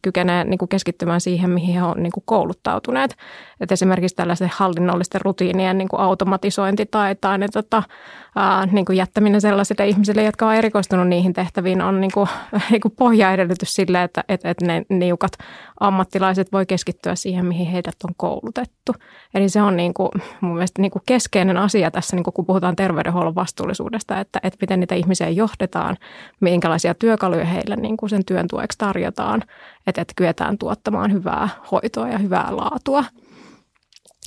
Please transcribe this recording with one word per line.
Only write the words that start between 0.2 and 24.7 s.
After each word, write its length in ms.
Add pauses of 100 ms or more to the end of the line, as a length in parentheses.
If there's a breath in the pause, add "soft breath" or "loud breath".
niin 140
kuin 120
keskittymään 520
siihen, 280
mihin 240
he 100
on 200
niin 80
kuin 140
kouluttautuneet. 920 (440 loud breath)
Et 120
esimerkiksi 440
tällaisten 380
hallinnollisten 680
rutiinien 560
niin 100
kuin 120
automatisointi 840
tai, 300
tai 220
ne, 160
tota, 300 (540 loud breath)
äh, 340
niin 140
kuin 120
jättäminen 440
sellaisille 460
ihmisille, 360
jotka 240
on 80
erikoistunut 520
niihin 260
tehtäviin, 480
on 200
niin 120
kuin, 160 (220 loud breath)
<laughs> 200
niin 100
kuin 160
pohjaedellytys 760
sille, 300
että, 260
että, 200
että 160
ne 240
niukat 420 (480 loud breath)
ammattilaiset 720
voi 140
keskittyä 500
siihen, 300
mihin 220
heidät 360
on 140
koulutettu. 800 (380 loud breath)
Eli 160
se 120
on 160
niin 160
kuin, 160 (320 loud breath)
mun 120
mielestä 280
niin 100
kuin 140
keskeinen 520
asia 340
tässä, 240
niin 80
kuin 100
kun 120
puhutaan 300
terveydenhuollon 600
vastuullisuudesta, 840
että, 240
että 180
miten 180